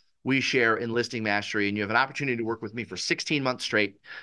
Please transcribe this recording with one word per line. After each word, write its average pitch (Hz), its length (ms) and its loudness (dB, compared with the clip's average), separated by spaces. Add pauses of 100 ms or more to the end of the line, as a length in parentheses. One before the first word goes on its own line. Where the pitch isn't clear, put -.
(240)
we 131 180 2
share 117 360 4
in 117 140 -4
Listing 117 300 0
Mastery, 104 460 0
and 101 100 -2
you 104 60 0
have 101 80 -2
an 113 40 2
opportunity 135 420 0
to 117 60 -2
work 113 200 -4
with 110 100 -10
me 117 100 -6
for 95 140 -10
sixteen 147 460 -2
months 127 200 -2
straight. 104 340 0 (260)